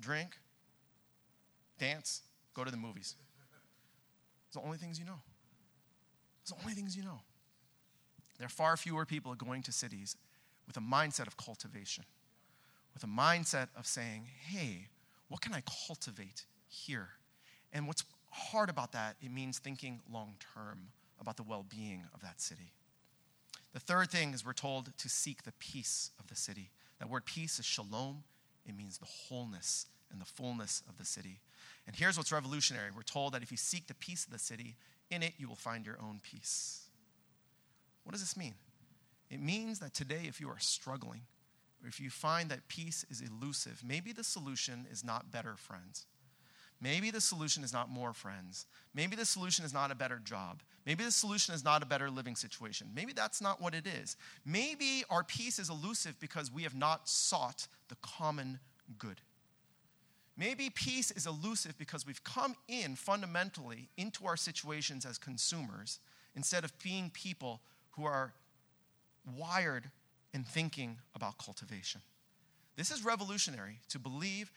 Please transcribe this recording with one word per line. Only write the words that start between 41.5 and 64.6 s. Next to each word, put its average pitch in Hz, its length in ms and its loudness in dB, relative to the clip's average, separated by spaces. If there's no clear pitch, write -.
or 120 60 -10
if 120 120 -8
you 131 100 -6
find 160 400 2
that 127 180 -4
peace 165 420 -2
is 123 100 -6
elusive, 120 640 -2
maybe 170 280 -2
the 226 120 -6
solution 131 680 -2
is 117 140 -6
not 117 280 -2
better 101 240 -4
friends. 92 500 -12
Maybe 170 300 2
the 214 100 0
solution 156 440 4
is 117 80 -2
not 123 160 2
more 123 240 0
friends. 95 540 -8
Maybe 180 220 2
the 226 80 0
solution 180 400 4
is 139 80 -2
not 139 180 4
a 135 40 0
better 123 280 0
job. 95 400 -4
Maybe 165 200 2
the 240 60 4
solution 208 440 6
is 131 100 -2
not 151 180 10
a 139 40 -4
better 139 240 4
living 123 260 -2
situation. 107 580 -4
Maybe 208 180 -2
that's 214 280 2
not 196 200 2
what 170 140 0
it 165 120 -2
is. 165 300 -4
Maybe 269 640 4
our 175 160 6
peace 233 340 0
is 170 120 0
elusive 165 500 0
because 147 320 -2
we 156 120 -2
have 135 100 0
not 151 340 4
sought - 580 4
the - 140 -10
common 139 580 0
good. 101 240 -8
Maybe 262 320 2
peace 254 420 2
is 165 160 0
elusive 165 520 0
because 147 280 -6
we've 139 160 -8
come 262 320 2
in 202 260 0
fundamentally 170 1040 2
into 190 300 -2
our 165 100 4
situations 151 720 0